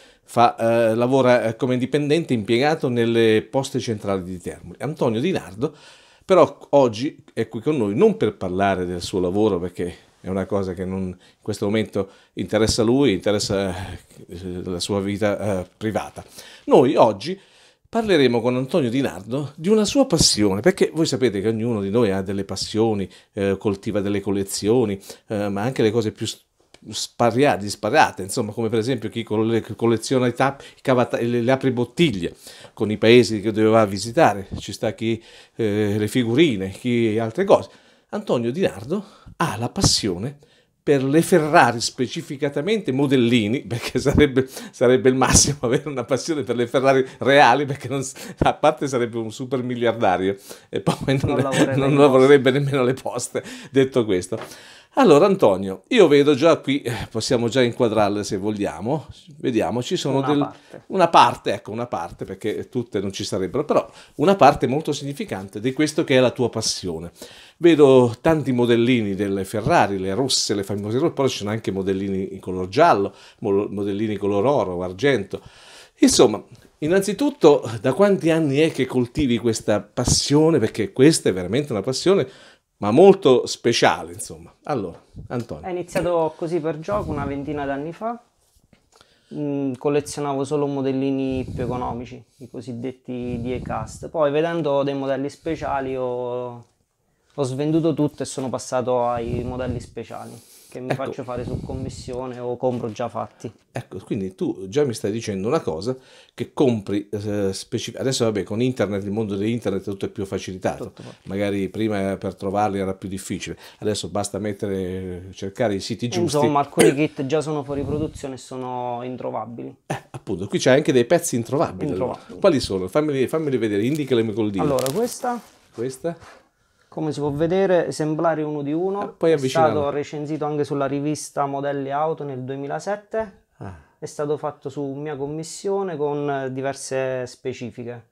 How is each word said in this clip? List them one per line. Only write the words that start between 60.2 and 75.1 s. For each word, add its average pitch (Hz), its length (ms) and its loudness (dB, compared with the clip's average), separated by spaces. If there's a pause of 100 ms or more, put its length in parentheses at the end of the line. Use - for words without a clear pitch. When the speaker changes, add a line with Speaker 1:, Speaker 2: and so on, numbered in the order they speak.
Speaker 1:
del-, 143 100 0
Speaker 2:
parte. - 480 -8
Speaker 1:
una 185 220 2
parte, 131 460 4
ecco, - 180 -8
una 120 160 -6
parte, - 380 -8
perché 104 440 -8
tutte 120 300 -4
non 98 120 -4
ci 104 120 -8
sarebbero, 98 420 -4
però 160 240 0 (280)
una 180 180 4
parte 139 320 6
molto 147 240 -2
significante 135 680 -8
di 131 140 -2
questo 151 300 0
che 135 120 2
è 127 40 8
la 123 100 6
tua 117 220 -2
passione. 85 580 -6 (480)
Vedo 135 640 8
tanti 151 300 2
modellini 120 640 4
delle 98 300 -2
Ferrari, 110 520 2
le 95 160 -2
rosse, 123 400 -2
le 101 100 0
famose 104 360 -4
rosse, 156 140 0
però 139 140 0
ci 131 100 -2
sono 104 120 -6
anche 110 220 -4
modellini 95 640 -2
in 92 40 -14
color 92 280 -6
giallo, 104 480 2 (240)
mo-, 101 280 0
modellini 101 480 -4
color 101 300 0
oro, 92 380 0
argento. 98 580 -2 (600)